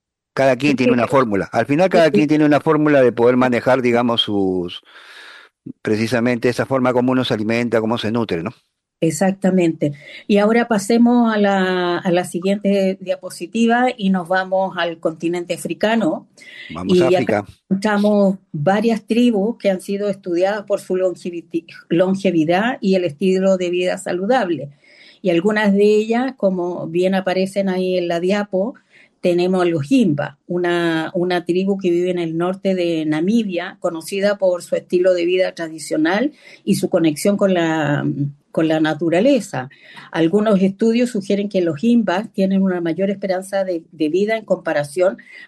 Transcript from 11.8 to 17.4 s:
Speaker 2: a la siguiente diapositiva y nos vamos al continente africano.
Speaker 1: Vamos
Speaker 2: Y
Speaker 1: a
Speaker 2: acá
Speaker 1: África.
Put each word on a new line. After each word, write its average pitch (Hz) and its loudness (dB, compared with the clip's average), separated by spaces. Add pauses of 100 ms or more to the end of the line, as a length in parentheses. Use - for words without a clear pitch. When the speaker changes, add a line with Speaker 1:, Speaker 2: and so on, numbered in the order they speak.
Speaker 2:
a 185 -2
la 180 2
siguiente 190 -2
diapositiva 185 -2 (100)
y 196 -2
nos 180 0
vamos 185 -2
al 170 -4
continente 170 -4
africano. 214 -2 (460)
Speaker 1:
Vamos 90 0
Speaker 2:
Y 90 6
Speaker 1:
a 87 4
Speaker 2:
acá - 4
Speaker 1:
África. 104 0 (240)